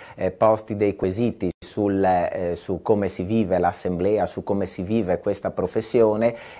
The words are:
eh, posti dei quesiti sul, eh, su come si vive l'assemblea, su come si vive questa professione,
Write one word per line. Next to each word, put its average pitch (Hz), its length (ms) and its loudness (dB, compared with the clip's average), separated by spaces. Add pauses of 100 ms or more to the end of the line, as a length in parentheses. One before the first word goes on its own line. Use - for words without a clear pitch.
(160)
eh, 92 160 -2
posti 110 440 2
dei 104 200 2
quesiti 95 540 -2 (140)
sul, 98 380 0
eh, 90 540 0
su 90 260 -6
come 101 260 2
si 92 140 -6
vive 92 360 0
l'assemblea, 90 680 0
su 87 160 -10
come 98 240 -2
si - 160 -10
vive 92 380 0
questa 98 300 -4
professione, 110 840 2 (260)